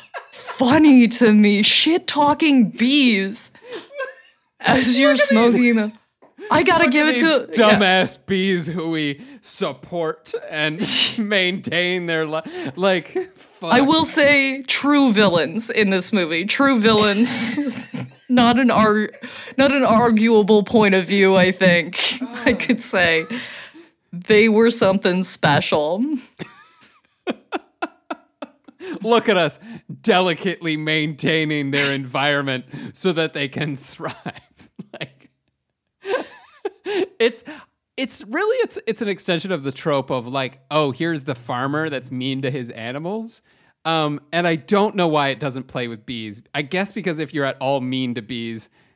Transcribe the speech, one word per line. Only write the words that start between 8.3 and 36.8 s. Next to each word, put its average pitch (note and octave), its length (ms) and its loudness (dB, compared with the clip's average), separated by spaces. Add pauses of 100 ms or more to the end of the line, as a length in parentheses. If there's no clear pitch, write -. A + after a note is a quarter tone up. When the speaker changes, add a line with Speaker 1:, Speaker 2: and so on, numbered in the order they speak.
Speaker 2:
who E3 240 -6
we D3+ 300 -4 (200)
support D#3+ 920 -8 (160)
and D#3 360 -4 (180)
<laughs> - 140 -6
maintain F#3 880 -2
their D#3+ 180 -2
li-, D#3 160 -6 (340)
like, F#3+ 600 -2
fuck. - 360 -6
Speaker 1:
I B3 80 6
will D#4 240 4
say C#4 580 2
true C#4 500 2
villains F3 560 0
in G3+ 220 0
this F#3 200 0
movie. E3+ 340 -2
True C4+ 340 2
villains. G#3+ 800 2 (360)
<laughs> - 360 -12
Not A#3+ 300 4
an B3 120 4
ar-, G#3+ 380 2 (480)
not C4+ 160 4
an C#4 100 2
arguable A3 800 4
point G3+ 320 4
of F#3+ 100 2
view, F#3+ 300 4
I F#3 160 4
think. F3 680 0
<laughs> - 40 -8 (240)
I B3+ 80 2
could - 280 -2
say E3 440 0 (880)
they G#3+ 340 4
were A3+ 240 4
something F#3+ 520 2
special. D#3 760 0 (1300)
<laughs> - 80 -6 (1700)
Speaker 2:
Look A3+ 280 0
at G3 80 4
us D#3+ 220 -2 (420)
delicately F3 760 0
maintaining D#3 960 -2
their C#3+ 220 0
environment C3+ 720 -2 (280)
so F#3 200 -2
that D#3+ 200 -2
they C#3+ 140 -6
can D3 300 -6
thrive. - 460 -12
<laughs> - 140 -14 (640)
Like, - 300 -18 (760)
<laughs> G4 220 -6 (920)